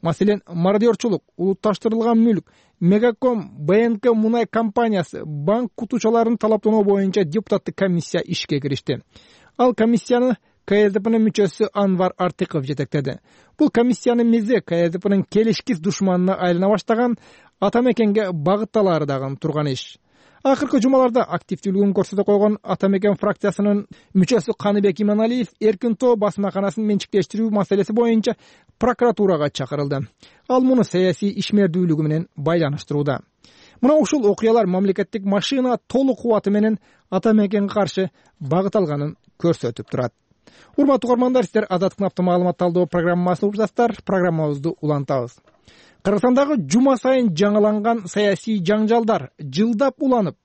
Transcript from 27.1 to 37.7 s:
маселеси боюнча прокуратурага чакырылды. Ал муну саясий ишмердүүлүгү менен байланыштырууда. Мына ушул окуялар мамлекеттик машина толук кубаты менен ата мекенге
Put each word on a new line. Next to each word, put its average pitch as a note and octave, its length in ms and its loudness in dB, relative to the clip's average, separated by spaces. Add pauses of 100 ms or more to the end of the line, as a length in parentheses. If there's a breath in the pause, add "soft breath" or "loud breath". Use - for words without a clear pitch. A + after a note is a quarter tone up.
маселеси G3+ 400 0
боюнча A3+ 460 0 (420 soft breath)
прокуратурага G3+ 680 2
чакырылды. C#3 580 -6 (400 soft breath)
Ал B3+ 160 2
муну B3+ 220 4
саясий F#3 560 0
ишмердүүлүгү F3+ 640 0
менен D#3 240 -2 (100)
байланыштырууда. D3 840 -2 (640 soft breath)
Мына D4+ 180 4
ушул C4 320 2
окуялар A3+ 340 2
мамлекеттик F#3+ 600 -2
машина A#3 520 0 (100)
толук C4 340 0
кубаты G#3+ 300 0
менен G#3 280 0 (300 soft breath)
ата F#3+ 240 0
мекенге G3+ 400 0